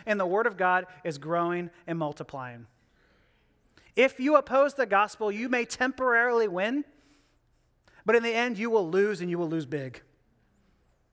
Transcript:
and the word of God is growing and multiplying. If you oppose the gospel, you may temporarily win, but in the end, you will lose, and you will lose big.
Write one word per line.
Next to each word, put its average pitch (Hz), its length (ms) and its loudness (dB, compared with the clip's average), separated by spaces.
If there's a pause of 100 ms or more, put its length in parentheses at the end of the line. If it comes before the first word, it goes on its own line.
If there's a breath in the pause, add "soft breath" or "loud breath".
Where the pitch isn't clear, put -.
and 208 140 -2
the 190 60 0
word 202 220 2
of 196 100 -4
God 185 280 2 (200 loud breath)
is 156 120 -6
growing 170 520 -2 (180 soft breath)
and 165 100 -4
multiplying. 135 680 -10 (1300 soft breath)
If 262 240 4
you 285 160 4
oppose 277 380 4
the 254 120 -2
gospel, 202 460 0
you 220 160 -6
may 240 160 -2
temporarily 240 880 0
win, 214 340 -2 (1200 soft breath)
but 226 120 4
in 233 60 4
the 233 100 -2
end, 233 240 -2
you 226 120 -2
will 208 200 2
lose, 196 320 2
and 180 80 -4
you 170 80 -2
will 175 100 -2
lose 156 180 -4
big. 131 360 -8 (1120)